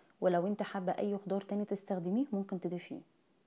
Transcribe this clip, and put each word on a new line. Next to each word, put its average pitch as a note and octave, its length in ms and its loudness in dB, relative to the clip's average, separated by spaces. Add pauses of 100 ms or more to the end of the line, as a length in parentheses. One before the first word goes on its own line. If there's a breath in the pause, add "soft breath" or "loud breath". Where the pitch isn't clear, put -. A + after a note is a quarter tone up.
(200 loud breath)
ولو F3+ 260 4
انت G#3 160 0
حابة F#3 300 0
أي G3+ 260 0
خضار G3 220 -2
تاني G#3 240 -2
تستخدميه G3 680 0
ممكن G3 280 -2
تضيفيه. F3 400 -6 (460)